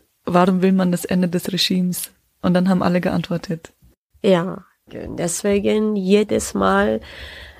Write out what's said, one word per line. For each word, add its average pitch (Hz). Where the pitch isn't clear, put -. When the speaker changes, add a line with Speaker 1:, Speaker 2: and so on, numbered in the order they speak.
Speaker 1:
„Warum 180
will 190
man 185
das 175
Ende 185
des 175
Regimes?“ 180
Und 180
dann 180
haben 185
alle 180
geantwortet. 170
Speaker 2:
Ja, 185
deswegen 202
jedes 208
Mal 190